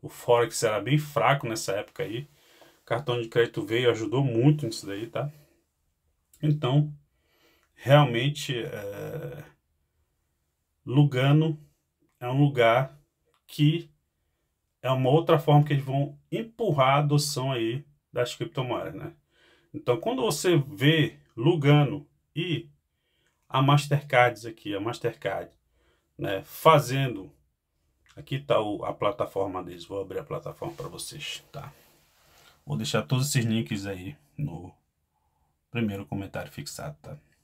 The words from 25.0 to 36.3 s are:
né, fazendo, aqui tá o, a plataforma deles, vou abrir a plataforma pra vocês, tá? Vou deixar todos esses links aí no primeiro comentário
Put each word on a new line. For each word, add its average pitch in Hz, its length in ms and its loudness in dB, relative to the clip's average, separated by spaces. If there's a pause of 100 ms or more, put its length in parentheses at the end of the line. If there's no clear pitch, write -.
né, 98 260 -4
fazendo, 135 880 2 (840)
aqui - 240 -8
tá 110 220 2
o, 104 240 -4
a - 80 -6
plataforma 98 720 -4
deles, 87 200 -14
vou 98 160 -8
abrir 95 180 -8
a - 60 -8
plataforma - 500 -10
pra - 120 -12
vocês, - 640 -12
tá? 143 220 -16 (920)
Vou 147 120 -6
deixar 110 260 -4
todos 131 260 -2
esses 117 160 0
links 110 420 -2
aí 95 300 -10 (220)
no 92 340 -10 (960)
primeiro 101 360 -4
comentário 95 460 -10